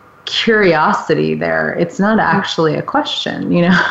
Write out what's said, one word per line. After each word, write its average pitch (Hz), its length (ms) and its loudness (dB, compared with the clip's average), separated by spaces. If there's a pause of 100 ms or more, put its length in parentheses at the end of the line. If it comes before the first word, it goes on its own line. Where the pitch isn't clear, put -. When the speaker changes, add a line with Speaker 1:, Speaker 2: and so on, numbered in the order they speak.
(340)
Speaker 1:
curiosity 165 1000 2
there, 160 440 -2
it's 170 220 -2
not 214 180 2
Speaker 2:
Mm-hmm. 165 180 2
Speaker 1:
actually 160 380 -2
a - 80 -4
question, - 680 -4
you 175 100 4
know, 180 180 4 (100)